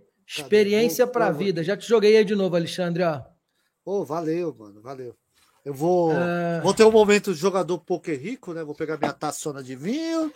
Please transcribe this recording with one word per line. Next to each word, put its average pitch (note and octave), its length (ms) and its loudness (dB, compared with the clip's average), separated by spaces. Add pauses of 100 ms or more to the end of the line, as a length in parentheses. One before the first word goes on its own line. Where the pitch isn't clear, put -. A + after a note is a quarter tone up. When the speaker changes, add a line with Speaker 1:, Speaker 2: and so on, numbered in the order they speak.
(260)
Speaker 1:
experiência G#3 800 2
Speaker 2:
Voltou B3 160 0
Speaker 1:
pra G#3+ 80 2
Speaker 2:
aqui. E3 160 -2
Speaker 1:
vida. E3+ 200 -2
Já G3 120 -2
te - 100 -14
joguei G#3+ 300 6
aí G#3+ 80 6
de G3+ 100 -2
novo, F#3 220 0
Alexandre, E3+ 460 -2
ó. D3+ 200 -2 (640)
Speaker 2:
Ô, F#3 220 -4
valeu, D#3+ 480 -4
mano, G#2+ 260 -20
valeu. B2+ 340 -16 (540)
Eu C#3+ 60 -8
vou, E3 380 2
Speaker 1:
Ah. F3 500 -2
Speaker 2:
vou F#3 100 2
ter A3 120 6
um A3 60 10
momento G#3 440 4
de D3 40 -6
jogador F3+ 420 -2
poker D#3+ 380 -6
rico, F#3 360 -12
né? E3 100 -10
Vou D3 100 -12
pegar D#3 220 -6
minha C#3+ 160 -2
taçona C#3+ 500 -8
de B2+ 140 -12
vinho. D#4 600 -6